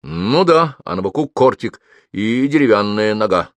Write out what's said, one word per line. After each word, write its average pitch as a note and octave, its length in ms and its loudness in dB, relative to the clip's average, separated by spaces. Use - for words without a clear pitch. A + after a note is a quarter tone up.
Ну F#2+ 420 -2
да, E3 400 2
а - 120 -8
на - 60 -6
боку C#3+ 260 -4
кортик A#2 520 -2
и A#2 360 -2
деревянная G#2+ 680 2
нога. G2 440 -2